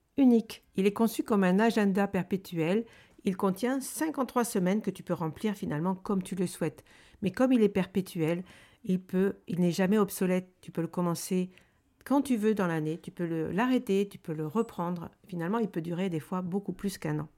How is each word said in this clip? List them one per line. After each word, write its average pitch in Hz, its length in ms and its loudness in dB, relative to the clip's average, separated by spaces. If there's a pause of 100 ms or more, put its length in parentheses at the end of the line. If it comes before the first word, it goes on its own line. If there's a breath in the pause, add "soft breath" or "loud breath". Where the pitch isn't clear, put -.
(160)
unique. 240 480 4 (100)
Il 190 100 2
est 202 80 4
conçu 226 300 0
comme 202 220 2
un 180 160 4
agenda 208 480 2
perpétuel. 185 760 -2 (400 loud breath)
Il 185 120 0
contient 220 440 0
cinquante-trois 262 640 -2
semaines 196 360 0
que 208 100 -4
tu 185 120 -12
peux - 100 -4
remplir 170 420 -4
finalement 175 420 -4
comme 190 260 -4
tu 180 140 -8
le 180 100 -2
souhaites. - 380 -6 (380 soft breath)
Mais 185 100 0
comme 254 200 2
il 240 80 6
est 208 80 6
perpétuel, 180 760 -2 (400 loud breath)
il 185 160 0
peut, 185 340 0 (140)
il 170 120 -2
n'est 175 120 4
jamais 190 260 4
obsolète. 185 500 0 (120)
Tu - 100 -18
peux - 100 -4
le 165 60 -2
commencer 180 640 -2 (540 soft breath)
quand 277 180 2
tu 254 140 0
veux 214 180 2
dans 196 140 0
l'année, 160 340 -2
tu - 80 -12
peux 175 160 -6
le, 160 240 -2
l'arrêter, 208 580 2
tu - 80 -18
peux - 160 -10
le 156 140 -4
reprendre. 175 640 -4 (180)
Finalement, 175 320 -4
il 220 100 -2
peut 180 120 -6
durer 170 280 -4
des 165 120 -2
fois 185 200 -6
beaucoup 180 320 -6
plus 185 260 -6
qu'un 151 200 -4
an. 151 200 -8